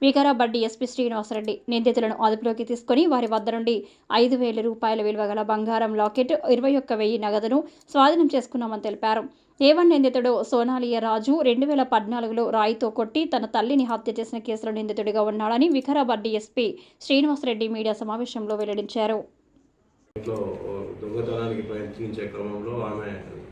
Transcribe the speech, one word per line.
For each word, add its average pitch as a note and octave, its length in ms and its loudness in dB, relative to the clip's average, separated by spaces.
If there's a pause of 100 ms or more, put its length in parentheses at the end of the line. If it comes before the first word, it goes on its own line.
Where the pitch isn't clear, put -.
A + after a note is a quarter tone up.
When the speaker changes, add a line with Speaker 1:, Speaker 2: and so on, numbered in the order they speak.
Speaker 1:
వికారాబాద్ C4+ 480 4
డీఎస్పీ A3+ 360 -2
శ్రీనివాసరెడ్డి A3 800 -4
నిందితులను A#3 540 0
అదుపులోకి A3 420 0
తీసుకుని A#3+ 420 2
వారి B3 200 2
వద్ద A3 240 -2
నుండి A3+ 360 -2 (260)
ఐదు A#3+ 240 4
వేల A#3 240 0
రూపాయల A3 420 -2
విలువ G#3+ 200 -2
గల G#3 200 -2
బంగారం A3 520 0
లాకెట్, G#3+ 380 0 (180)
ఇరవై C4 260 4
ఒక్క C4 160 -2
వెయ్యి G#3+ 260 0
నగదును A3 460 0 (260)
స్వాధీనం D4 440 6
చేసుకున్నామని A#3 480 -4
తెలిపారు. A3 680 -4 (140)
ఏ C#4 100 8
వన్ E4+ 160 6
నిందితుడు B3+ 540 4
సోనాలియా A#3+ 560 0
రాజు A3+ 440 2
రెండు B3+ 240 4
వేల C#4+ 160 2
పద్నాలుగులో A#3 680 0
రాయితో A3 400 0
కొట్టి A3+ 340 -2
తన B3 220 -2
తల్లిని B3 380 2
హత్య A3+ 360 -4
చేసిన A3+ 180 -8
కేసులో A3 340 -6
నిందితుడిగా G#3+ 500 -2
ఉన్నాడని G#3+ 460 2
వికారాబాద్ C4 540 0
డీఎస్పీ G#3+ 560 -4 (240)
శ్రీనివాసరెడ్డి C4+ 680 2
మీడియా A3 260 0
సమావేశంలో G#3+ 640 -6
వెల్లడించారు. G#3 680 -2 (920)
Speaker 2:
ఇంట్లో G#2 420 -6 (440)
దొంగతనానికి A2+ 600 -4
ప్రయత్నించే G#2 640 -8
క్రమంలో G#2 540 -8
ఆమె G#2 260 -8 (460)